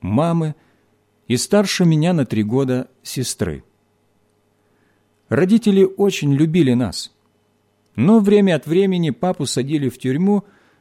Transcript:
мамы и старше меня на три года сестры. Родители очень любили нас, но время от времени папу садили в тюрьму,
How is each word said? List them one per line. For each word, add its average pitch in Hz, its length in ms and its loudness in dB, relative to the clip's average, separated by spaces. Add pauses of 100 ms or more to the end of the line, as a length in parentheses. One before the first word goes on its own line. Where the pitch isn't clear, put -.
мамы 156 540 -2 (720)
и 123 100 -2
старше 196 480 0
меня 160 280 2
на 151 120 0
три 107 180 -2
года 127 460 -2 (140)
сестры. 90 600 -8 (1600)
Родители 190 560 2
очень 190 500 0
любили 151 400 2
нас, 120 400 -6 (800)
но 185 240 4
время 202 360 4
от 143 100 -4
времени 175 460 0
папу 175 340 -4
садили 139 440 -2
в - 100 -16
тюрьму, 185 460 -2 (360)